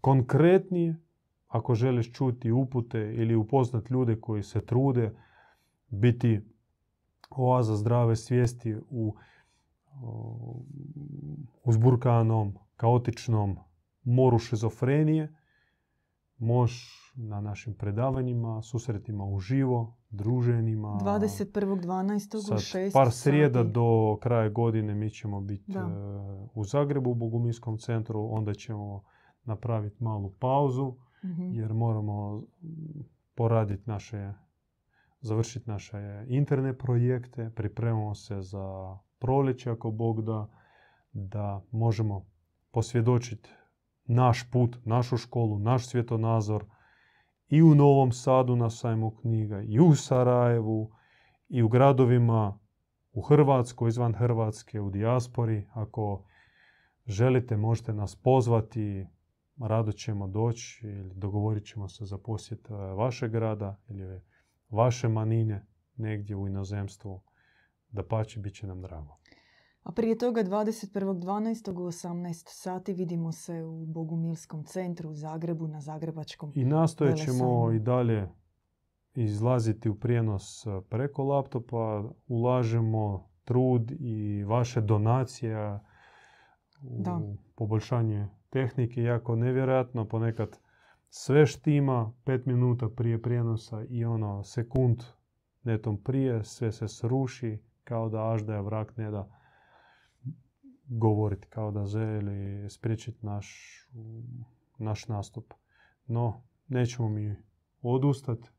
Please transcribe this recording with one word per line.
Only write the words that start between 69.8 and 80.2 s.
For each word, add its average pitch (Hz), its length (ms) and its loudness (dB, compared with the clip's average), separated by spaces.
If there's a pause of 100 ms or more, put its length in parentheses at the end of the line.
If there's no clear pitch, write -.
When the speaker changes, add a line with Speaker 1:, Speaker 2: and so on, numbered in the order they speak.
Speaker 2:
A 170 100 -12
prije 226 260 0
toga, 233 240 0
dvadeset 208 500 -2
prvog 196 280 -2
dvanaestog 208 580 -6
u 175 60 -6
osamnaest 175 640 -10
sati 185 420 -8
vidimo 170 400 -4
se 165 320 -10
u 160 220 -12
Bogumilskom 160 800 -6
centru 175 460 -8
u 156 40 -12
Zagrebu 160 540 -6
na 151 120 -10
Zagrebačkom 156 760 -10
Speaker 1:
I 135 100 2
nastojat 151 520 4
ćemo 156 120 -4 (160)
Speaker 2:
velesajmu. 117 280 2
Speaker 1:
i 113 60 2
dalje 113 500 0 (840)
izlaziti 113 720 0
u 104 60 0
prijenos, 110 720 -2